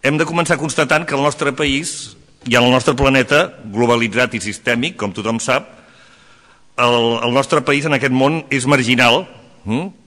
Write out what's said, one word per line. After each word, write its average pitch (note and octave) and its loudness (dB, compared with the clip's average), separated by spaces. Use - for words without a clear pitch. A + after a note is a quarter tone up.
Hem D3 0
de D#3 0
començar E3 0
constatant D#3 0
que C#3+ -4
al C#3 0
nostre C#3+ -2
país C#3+ -4
i A#2+ 0
en A#2+ 4
el B2+ 6
nostre C3 2
planeta, C3+ 2
globalitzat A#2 0
i G#2 -4
sistèmic, A#2+ -4
com G2+ -4
tothom A2 -4
sap, - -2
el, A#2+ 2
el A#2+ 0
nostre C3+ 0
país C#3+ -2
en D3 0
aquest C3 0
món C#3 0
és C3 -2
marginal, B2+ 2
mm? C3 -4